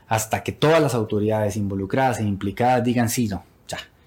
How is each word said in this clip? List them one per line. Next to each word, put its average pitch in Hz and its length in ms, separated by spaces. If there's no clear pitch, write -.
hasta - 380
que - 80
todas 160 280
las 135 140
autoridades 107 600
involucradas 104 640
e - 20
implicadas 107 600
digan, 120 260
"Sí, 120 160
no, 95 180
ya, - 120